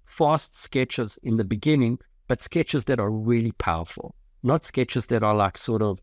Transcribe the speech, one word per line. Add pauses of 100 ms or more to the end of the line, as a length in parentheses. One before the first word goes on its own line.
fast
sketches
in
the
beginning, (280)
but
sketches
that
are
really
powerful, (280)
not
sketches
that
are,
like,
sort
of